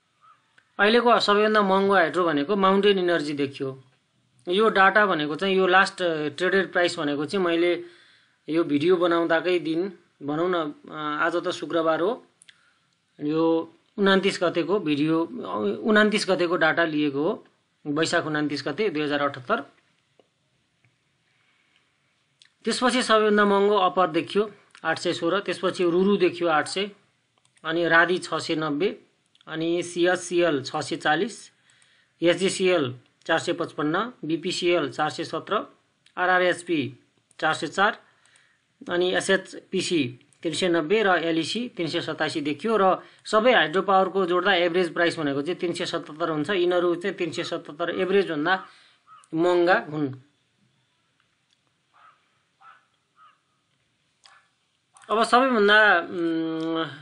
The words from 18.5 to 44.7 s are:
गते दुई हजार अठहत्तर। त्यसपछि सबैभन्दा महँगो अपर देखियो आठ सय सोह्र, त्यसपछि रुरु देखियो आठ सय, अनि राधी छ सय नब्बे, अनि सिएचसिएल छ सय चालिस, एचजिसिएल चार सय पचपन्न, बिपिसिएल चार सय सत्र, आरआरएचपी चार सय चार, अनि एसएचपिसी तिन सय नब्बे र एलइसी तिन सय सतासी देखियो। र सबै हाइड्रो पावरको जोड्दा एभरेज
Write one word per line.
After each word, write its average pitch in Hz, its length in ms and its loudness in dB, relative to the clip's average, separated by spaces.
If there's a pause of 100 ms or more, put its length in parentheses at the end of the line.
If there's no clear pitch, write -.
गते 202 200 -2
दुई 151 140 -4
हजार 143 180 -2
अठहत्तर। 143 400 -4 (3000)
त्यसपछि 240 380 0
सबैभन्दा 214 420 4
महँगो 202 320 4
अपर 185 340 2
देखियो 196 400 -2 (340)
आठ 160 140 -2
सय 175 140 -4
सोह्र, 170 280 -2
त्यसपछि 180 440 -4
रुरु 190 320 2
देखियो 170 320 0
आठ 151 200 0
सय, 202 220 -6 (760)
अनि 165 240 -2
राधी 170 300 4
छ - 160 -8
सय 160 200 -4
नब्बे, 156 480 -4 (460)
अनि 165 340 -4
सिएचसिएल 175 800 0
छ 127 140 -8
सय 156 200 -6
चालिस, 160 540 -2 (720)
एचजिसिएल 175 720 0 (320)
चार 165 120 2
सय 170 140 -4
पचपन्न, 165 600 -4 (120)
बिपिसिएल 165 640 -2
चार 151 200 -4
सय 160 140 -8
सत्र, 160 400 -6 (520)
आरआरएचपी 180 840 0 (420)
चार 156 140 0
सय 160 120 -8
चार, 196 360 -2 (840)
अनि 180 260 0
एसएचपिसी 175 1040 -2 (240)
तिन 160 120 -6
सय 185 140 -2
नब्बे 170 340 0
र 202 60 2
एलइसी 165 600 -2
तिन 175 200 -6
सय 160 120 -4
सतासी 156 400 -4
देखियो। 214 360 -2
र 190 260 2 (220)
सबै 220 280 2
हाइड्रो 165 300 2
पावरको 190 440 2
जोड्दा 180 280 2
एभरेज 170 400 0